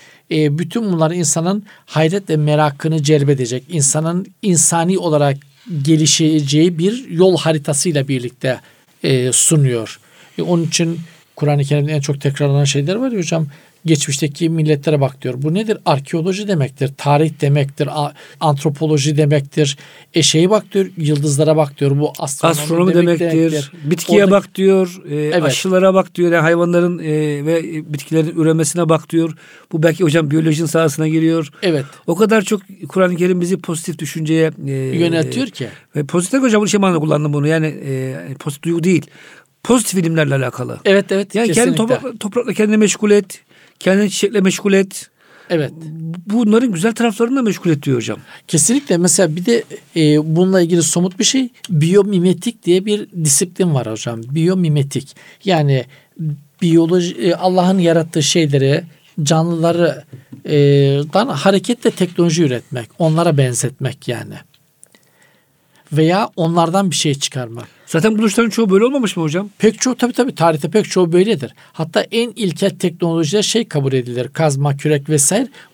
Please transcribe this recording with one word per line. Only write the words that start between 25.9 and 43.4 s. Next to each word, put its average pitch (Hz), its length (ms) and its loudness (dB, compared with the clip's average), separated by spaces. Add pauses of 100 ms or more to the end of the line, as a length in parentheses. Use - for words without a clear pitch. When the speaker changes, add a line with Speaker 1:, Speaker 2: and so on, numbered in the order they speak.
Speaker 2:
bak 185 220 0
diyor, 175 160 2
yani 170 100 4
hayvanların, 175 580 2
e, 160 60 -10 (400)
ve 160 380 -2 (100)
bitkilerin 156 420 -2
üremesine 160 540 2
bak 160 200 0
diyor. 165 280 -2 (340)
Bu 156 120 -2
belki 170 200 2
hocam 156 280 2
biyolojinin 156 360 0
sahasına 156 400 0
giriyor. 160 420 0 (120)
Speaker 1:
Evet. 156 240 0 (220)
Speaker 2:
O 170 80 0
kadar 214 260 2
çok 202 200 -2 (280)
Kur'an-ı 180 260 0
Kerim 180 260 0
bizi 175 160 -2
pozitif 160 420 -8
düşünceye, 160 520 -2 (160)
e, 139 60 -6
Speaker 1:
Yöneltiyor 160 720 -2
ki. 127 200 -10 (280)
Speaker 2:
ve 147 80 -2
pozitif 180 380 -2
hocam, 214 200 2
bu 208 60 0
şey 202 120 0
manada 185 200 2
kullandım 151 340 -2
bunu. 147 140 0
Yani, 160 200 0 (180)
e, 131 320 -8 (220)
pozitif - 240 -10
duygu 170 200 -2
değil. 170 220 2 (580)
Pozitif 226 360 0
ilimlerle 160 360 0
alakalı. 123 500 -6
Speaker 1:
Evet, 196 260 2
evet, 196 240 -2
Speaker 2:
Yani 226 120 0
Speaker 1:
kesinlikle. 208 240 2
Speaker 2:
kendini - 40 0 (120)
toprakla, 247 320 -4
toprakla 233 340 -4
kendini 214 240 2
meşgul 208 340 2
et. 202 300 0 (380)